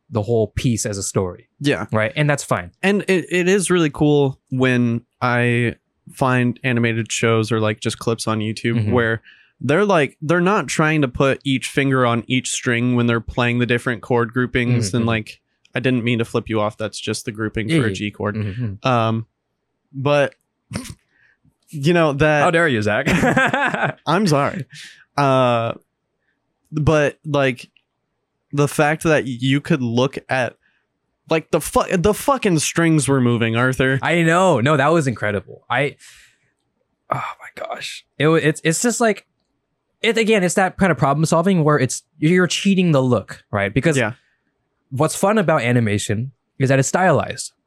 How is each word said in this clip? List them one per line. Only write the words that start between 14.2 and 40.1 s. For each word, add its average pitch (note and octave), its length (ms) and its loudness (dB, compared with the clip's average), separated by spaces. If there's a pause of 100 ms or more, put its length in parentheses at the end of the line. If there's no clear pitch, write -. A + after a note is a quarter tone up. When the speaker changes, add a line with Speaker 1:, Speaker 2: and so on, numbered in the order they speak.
Speaker 2:
groupings. B2 540 0
Speaker 1:
Mm-hmm. F#2+ 100 -4
Speaker 2:
And, A#2 80 0
like, A2+ 320 -4 (360)
I C3 60 -4
didn't B2+ 240 0
mean A#2+ 160 0
to A2+ 60 -2
flip - 240 -4
you A2 100 0
off. G#2 160 -2
That's G#2+ 240 -8
just - 240 -6
the A#2+ 80 -10
grouping G#2+ 380 -6
Speaker 1:
Yeah, D#3+ 100 2
Speaker 2:
for B2+ 60 0
a - 20 0
Speaker 1:
yeah. G2+ 60 -2
Speaker 2:
G G2+ 180 -6
chord. G#2 240 -6
Speaker 1:
Mm-hmm. G#2 500 -6
Speaker 2:
Um, A2+ 400 0 (680)
but, C#3 420 0 (1300)
you D3+ 240 0
know, D#3+ 200 2
that D3+ 280 2
Speaker 1:
How E3+ 100 2
dare E3 160 2
you, A#2 140 0
Zach? G#2 260 0
<laughs> B3 960 0
Speaker 2:
I'm F#3 220 0
sorry. C#3 380 0 (520)
Uh, B2+ 560 2 (1000)
but, D3+ 540 0
like, C#3 440 -2 (840)
the C#3+ 160 2
fact D3+ 360 0
that D3+ 220 2
you C3 360 -2
could D3+ 200 0
look A#2+ 360 0 (120)
at, B2+ 280 -4 (720)
like, E3 220 -2
the D#3+ 100 0
fu-, - 360 -2
the G3 160 2
fucking G#3 460 0
strings D#3+ 480 2
were C#3 140 2
moving, A#2 340 2
Arthur. C3 460 0
Speaker 1:
I D#3+ 220 0
know. E3 360 4
No, C#3+ 160 2
that C#3 160 2
was E3 160 2
incredible. G#2 600 -4
I, B2+ 260 -2 (1120)
oh - 300 -6
my - 160 -20
gosh. - 500 -12 (120)
It C#3 100 2
wa-, D#3+ 80 4
it's, D3+ 300 0
it's D#3+ 160 0
just A#3+ 180 -2
like, A3+ 260 -2 (760)
it, G#3+ 160 0